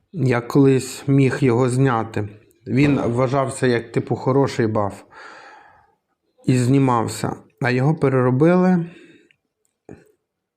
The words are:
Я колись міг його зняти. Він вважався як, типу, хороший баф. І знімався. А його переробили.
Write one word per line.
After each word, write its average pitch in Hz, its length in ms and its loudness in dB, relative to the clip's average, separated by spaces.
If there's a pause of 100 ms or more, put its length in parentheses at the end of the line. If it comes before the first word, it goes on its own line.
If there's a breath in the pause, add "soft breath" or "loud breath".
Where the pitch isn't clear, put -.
(120)
Я 123 280 0
колись 135 680 0
міг 139 320 2
його 127 280 2
зняти. 117 600 -2 (380)
Він 135 340 2
вважався 127 680 -2
як, 117 260 -2
типу, 123 240 -4
хороший 131 500 0
баф. 104 360 -4 (1400 loud breath)
І 131 120 2
знімався. 123 800 0 (260)
А 123 80 0
його 131 240 0
переробили. 160 960 2 (1700 loud breath)